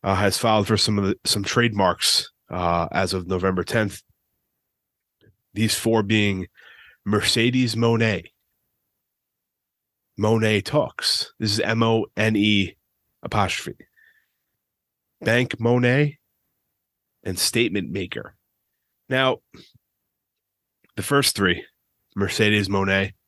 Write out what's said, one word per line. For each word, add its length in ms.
Uh, 140
has 200
filed 300
for 100
some 220
of 60
the, 200
some 200
trademarks, 880
uh, 400
as 240
of 140
November 340
tenth. 400
These 220
four 260
being 460
Mercedes 720
Moné, 520
Moné 460
Talks. 760
This 140
is 80
M 220
O 240
N 200
E 400
apostrophe. 540
Bank 400
Monet 580
and 160
Statement 520
Maker. 440
Now, 300
the 60
first 340
three, 280
Mercedes 520
Monet 460